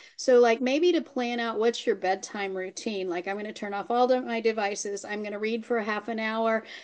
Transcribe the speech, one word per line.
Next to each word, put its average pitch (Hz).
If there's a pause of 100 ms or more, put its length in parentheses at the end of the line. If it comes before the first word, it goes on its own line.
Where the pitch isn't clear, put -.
(160)
So, 247
like, 233
maybe 302
to 320
plan 240
out 226
what's 233
your 208
bedtime 196
routine. 190
Like, 180
I'm 196
gonna 208
turn 202
off 202
all 247
of 254
my 233
devices. 208
I'm 208
gonna 208
read 220
for 233
half 208
an 226
hour. 220 (180)